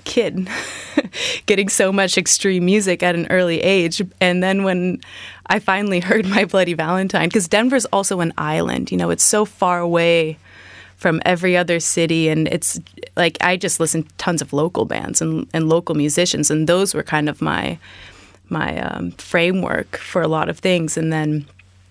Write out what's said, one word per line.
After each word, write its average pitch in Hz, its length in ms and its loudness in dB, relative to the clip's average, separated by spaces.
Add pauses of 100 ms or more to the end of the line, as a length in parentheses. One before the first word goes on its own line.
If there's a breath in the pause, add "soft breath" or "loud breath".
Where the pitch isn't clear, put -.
kid 185 440 -2 (480 loud breath)
<laughs> - 500 -4
getting 196 220 2
so 196 220 2
much 190 260 2
extreme 185 500 2
music 190 360 2
at 180 140 2
an 170 140 -2
early 180 300 2
age. 180 400 2 (200)
And 180 220 2
then 190 200 2
when 180 380 0 (460 loud breath)
I 202 120 0
finally 196 420 0
<laughs> 180 80 -6
heard 214 180 2
My 196 180 2
Bloody 180 300 2
Valentine, 175 540 0
'cause 185 200 0
Denver's 240 380 2
also 196 340 0
an 165 180 -2
island, 156 540 -2
you 180 40 -2
know, 175 140 0
it's 165 140 0
so 214 200 2
far 180 360 0
away 170 580 2 (580 loud breath)
from 165 280 0
every 180 320 2
other 170 240 2
city. 160 480 2
And 156 180 0
it's, - 320 -4 (380)
like, 170 240 0
I 180 160 2
just 180 240 -2
listened 160 280 -2
to - 80 -20
tons 170 260 -2
of - 100 -10
local 151 320 0
bands - 360 -4
and, 160 320 -2
and 160 160 0
local 165 280 2
musicians. 147 540 0
And 156 180 0
those 185 260 2
were 151 80 -4
kind 151 260 -2
of 143 140 -6
my, 156 360 -4 (720 loud breath)
my, - 300 -4
um, - 340 -6
framework - 840 -2
for - 260 -4
a 160 60 0
lot 156 200 -2
of 156 100 -6
things. 170 380 0
And 160 160 -2
then, 151 340 -2 (440)